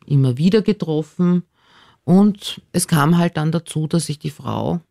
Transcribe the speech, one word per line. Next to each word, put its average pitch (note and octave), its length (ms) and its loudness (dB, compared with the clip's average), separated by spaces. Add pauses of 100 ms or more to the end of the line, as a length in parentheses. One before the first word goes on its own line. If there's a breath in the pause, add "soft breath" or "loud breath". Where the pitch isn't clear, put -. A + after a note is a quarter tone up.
immer C3+ 320 2
wieder G3 240 2
getroffen F3 800 -2 (600 soft breath)
und G3 580 2 (100)
es F3+ 160 -4
kam D#3+ 300 2
halt F3 180 0
dann D#3 160 -2
dazu, D#3 340 -6
dass D#3+ 200 -2
sich D3 120 -8
die D3+ 120 -10
Frau B2+ 500 -6 (100)